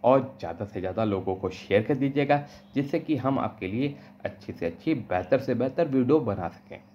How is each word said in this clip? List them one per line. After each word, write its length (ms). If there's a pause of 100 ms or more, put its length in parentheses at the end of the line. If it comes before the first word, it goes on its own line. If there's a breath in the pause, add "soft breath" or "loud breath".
और 180 (180)
ज़्यादा 260
से 140
ज़्यादा 240
लोगों 320
को 140
शेयर 340
कर 120
दीजिएगा 420 (380 loud breath)
जिससे 240
कि 160
हम 240
आपके 280
लिए 280 (300 loud breath)
अच्छी 280
से 120
अच्छी, 280
बेहतर 460
से 140
बेहतर 340
वीडियो 320
बना 280
सकें। 320 (160)